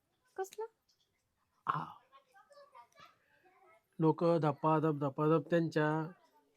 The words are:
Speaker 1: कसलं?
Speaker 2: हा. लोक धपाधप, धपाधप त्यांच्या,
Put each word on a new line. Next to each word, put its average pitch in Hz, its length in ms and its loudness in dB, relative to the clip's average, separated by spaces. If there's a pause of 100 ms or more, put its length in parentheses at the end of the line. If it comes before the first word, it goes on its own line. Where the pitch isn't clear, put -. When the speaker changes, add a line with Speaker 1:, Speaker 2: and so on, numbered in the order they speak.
(360)
Speaker 1:
कसलं? 381 280 -10 (1000)
Speaker 2:
हा. - 180 -6 (2250)
लोक 160 260 2
धपाधप, 156 720 2
धपाधप 151 560 0
त्यांच्या, 160 600 0 (460)